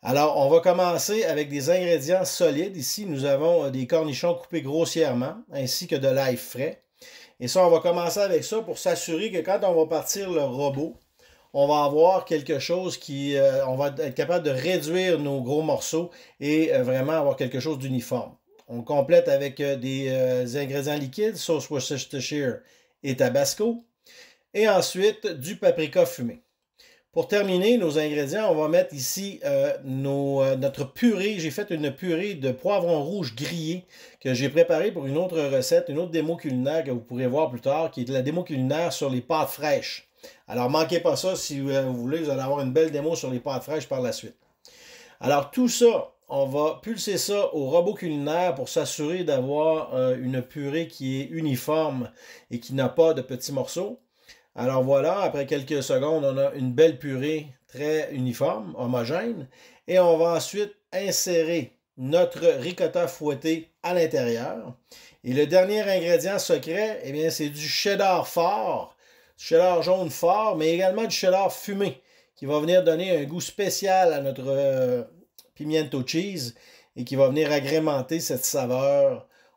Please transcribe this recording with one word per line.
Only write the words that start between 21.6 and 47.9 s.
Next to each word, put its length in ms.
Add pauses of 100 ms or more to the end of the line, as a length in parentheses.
Worcestershire 880 (440)
et 140
tabasco. 680 (680)
Et 160
ensuite, 600
du 280
paprika 480
fumé. 380 (680)
Pour 160
terminer 500
nos 180
ingrédients, 540
on 60
va 100
mettre 260
ici, 520
euh, 280 (120)
nos, 580
euh, 140
notre 260
purée. 560
J'ai 140
fait 180
une 220
purée 420
de 160
poivrons 540
rouges 320
grillés 480 (360)
que 140
j'ai 140
préparée 420
pour 160
une 100
autre 240
recette, 480
une 120
autre 100
démo 240
culinaire 480
que 80
vous 80
pourrez 300
voir 220
plus 100
tard, 320
qui 80
est 80
la 140
démo 200
culinaire 500
sur 180
les 100
pâtes 300
fraîches. 580 (400)
Alors, 220
manquez 280
pas 160
ça, 220
si, 240
euh, 220
vous 120
voulez, 240
vous 120
allez 120
avoir 160
une 140
belle 180
démo 240
sur 160
les 80
pâtes 240
fraîches 240
par 140
la 100
suite. 240 (840)
Alors 300
tout 180
ça, 460 (140)
on 180
va 360
pulser 360
ça 360
au 140
robot 260